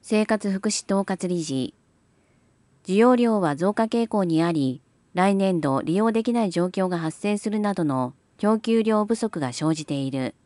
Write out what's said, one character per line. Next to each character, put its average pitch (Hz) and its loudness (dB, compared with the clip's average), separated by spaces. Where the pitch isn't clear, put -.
生 214 0
活 208 -2
福 190 -2
祉 - -6
統 196 0
括 185 -4
理 175 -2
事。 135 -4
需 185 0
要 247 6
量 233 2
は 151 0
増 180 0
加 226 0
傾 233 0
向 208 0
に 165 2
あ 170 0
り、 131 -2
来 190 2
年 190 2
度 135 0
利 160 -2
用 220 2
で 220 0
き 233 -2
な 233 0
い 190 -2
状 175 0
況 185 -2
が 180 -2
発 160 -4
生 208 -2
す 214 -4
る 214 -2
な 208 -2
ど 180 -2
の 131 0
供 214 2
給 226 2
量 214 2
不 226 0
足 208 -4
が 127 -4
生 156 0
じ 151 -6
て 147 -4
い 135 -4
る。 131 -4